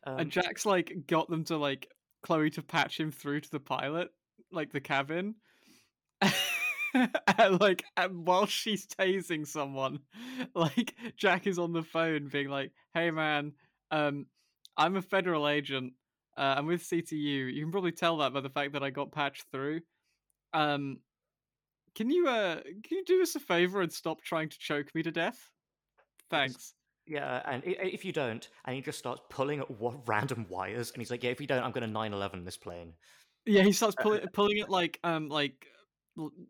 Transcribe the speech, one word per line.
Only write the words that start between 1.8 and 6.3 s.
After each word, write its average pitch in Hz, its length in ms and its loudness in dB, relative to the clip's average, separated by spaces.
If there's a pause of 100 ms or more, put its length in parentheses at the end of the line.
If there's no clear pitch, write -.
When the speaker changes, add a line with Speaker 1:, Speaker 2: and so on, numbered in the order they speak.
Speaker 2:
Chloe 156 280 2
to 151 120 -8
patch - 380 0
him 156 100 -2
through 147 300 -4
to - 100 -16
the 151 80 -6
pilot, 139 520 -4 (420)
like, 156 200 -4
the 143 80 -2
cabin. 160 540 -2 (880)
<laughs> - 80 6 (640)